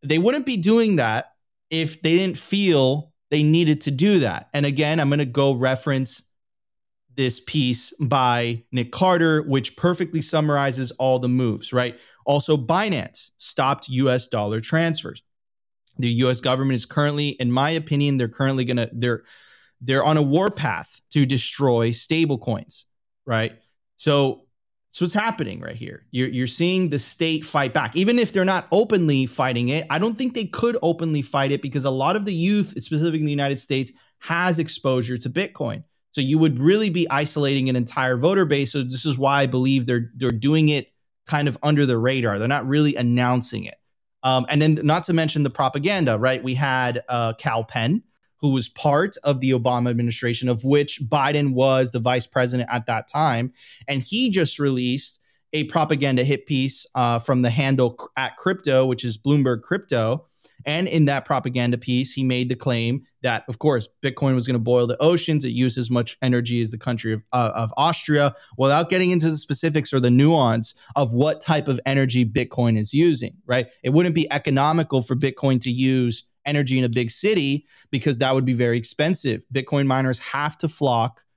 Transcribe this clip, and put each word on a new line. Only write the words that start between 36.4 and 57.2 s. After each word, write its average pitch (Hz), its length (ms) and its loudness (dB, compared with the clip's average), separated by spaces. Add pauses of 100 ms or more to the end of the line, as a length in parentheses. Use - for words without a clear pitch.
really 202 280 4
be 170 220 0
isolating 139 580 0
an 127 80 0
entire 127 400 0
voter 180 300 2
base. 139 260 0
So 143 100 -2
this 127 220 -6
is 143 140 -2
why 139 240 2
I 135 40 2
believe 127 380 2
they're, 120 320 -2
they're 123 140 0
doing 147 400 4
it 143 200 -2 (360)
kind 147 200 0
of 139 160 -4
under 147 220 4
the 123 140 2
radar. 117 400 0
They're 113 100 -2
not 131 180 -2
really 147 300 2
announcing 123 680 0
it. - 100 -16 (480)
Um, 127 260 2
and 147 140 2
then 156 200 4
not 160 220 2
to - 80 -2
mention 160 300 0
the 139 80 0
propaganda, 143 680 0
right? 131 240 0
We 127 120 -4
had, 127 560 0
uh, 117 240 -2
Kal 113 300 -4
Penn, 127 380 -2 (360)
who 143 120 0
was 131 180 0
part 156 560 0
of 143 160 0
the 131 120 0
Obama 123 360 0
administration, 120 600 -2
of 113 120 -2
which 143 380 0
Biden 143 540 0
was 131 360 2
the 123 80 -4
vice 123 280 0
president 123 440 0
at 117 140 -4
that 110 240 -4
time. 127 420 0 (380)
And 135 140 -2
he 240 260 -2
just 185 300 0
released 131 640 -2 (340)
a 151 100 -2
propaganda 143 580 0
hit 139 240 0
piece, 135 480 -2
uh, 120 240 0
from 123 220 0